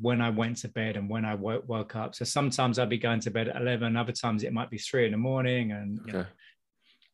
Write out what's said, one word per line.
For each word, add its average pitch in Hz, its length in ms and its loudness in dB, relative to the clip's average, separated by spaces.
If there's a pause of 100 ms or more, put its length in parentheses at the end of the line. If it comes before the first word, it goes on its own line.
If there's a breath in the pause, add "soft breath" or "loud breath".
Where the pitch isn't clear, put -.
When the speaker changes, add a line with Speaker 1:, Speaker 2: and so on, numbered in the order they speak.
Speaker 1:
when 120 200 4
I 117 100 4
went 113 260 0
to 110 120 -8
bed 110 280 -2
and 101 120 -2
when 110 160 0
I 107 100 0
wo-, 107 320 -2
woke 110 280 -4
up. 113 200 -6
So 123 100 -6
sometimes 127 540 2
I'd 120 100 2
be 117 80 2
going 117 240 2
to 117 100 -2
bed 113 180 0
at - 120 -4
eleven, 117 360 2
other 120 160 0
times 110 300 0
it 123 100 -2
might 113 180 -2
be 107 80 -8
three 127 260 2
in 107 60 4
the 107 60 0
morning. 127 540 2
And, 104 340 -4
you 107 80 -8
know. 95 60 -2
Speaker 2:
Okay. 92 100 -4 (840 soft breath)